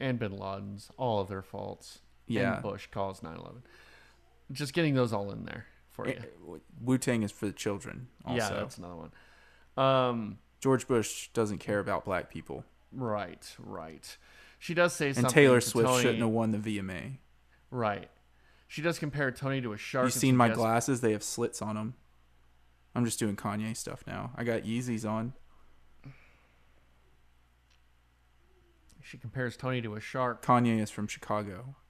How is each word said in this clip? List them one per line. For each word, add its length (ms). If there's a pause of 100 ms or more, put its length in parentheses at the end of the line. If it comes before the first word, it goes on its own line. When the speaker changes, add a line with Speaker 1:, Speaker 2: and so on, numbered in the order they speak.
Speaker 1:
And 180
bin 180
Laden's. 600
All 240
of 80
their 140
faults. 580 (260)
Speaker 2:
Yeah. 280
Speaker 1:
And 80
Bush 280
calls 320
nine 140
eleven. 260 (880)
Just 220
getting 220
those 180
all 180
in 140
there 220 (240)
for 160
Speaker 2:
Hey, 140
Speaker 1:
you. 80 (120)
Speaker 2:
w-, 200 (200)
Wu-Tang 420
is 80
for 160
the 60
children, 560 (160)
also. 140
Speaker 1:
Yeah, 120
that's 280
another 180
one. 160 (640)
Um, 640 (220)
Speaker 2:
George 280
Bush 460
doesn't 240
care 200
about 260
black 260
people. 340 (300)
Speaker 1:
Right, 640
right. 580 (420)
She 160
does 200
say 140
Speaker 2:
And 80
Speaker 1:
something 160
Speaker 2:
Taylor 280
Speaker 1:
to 60
Speaker 2:
Swift 220
Speaker 1:
Tony. 140
Speaker 2:
shouldn't 180
have 80
won 240
the 60
V 200
M 120
A. 280 (520)
Speaker 1:
Right. 400 (580)
She 140
does 160
compare 320
Tony 320
to 100
a 60
shark 260
Speaker 2:
You 20
Speaker 1:
and 60
Speaker 2:
seen 240
my 120
Speaker 1:
suggests 140
Speaker 2:
glasses? 380
They 120
have 100
slits 400
on 160
'em. 160 (1000)
I'm 120
just 120
doing 160
Kanye 400
stuff 320
now. 300
I 80
got 200
Yeezys 440
on. 240 (3750)
Speaker 1:
She 160
compares 380
Tony 260
to 120
a 60
shark. 440
Speaker 2:
Kanye 360
is 100
from 180
Chicago. 680 (160)